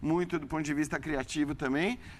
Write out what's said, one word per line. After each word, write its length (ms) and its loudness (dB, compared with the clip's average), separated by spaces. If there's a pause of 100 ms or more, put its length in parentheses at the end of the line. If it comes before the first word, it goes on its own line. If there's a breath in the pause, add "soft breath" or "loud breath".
muito 380 2
do 80 -8
ponto 160 -2
de 100 0
vista 260 0
criativo 560 0
também, 440 2 (220 loud breath)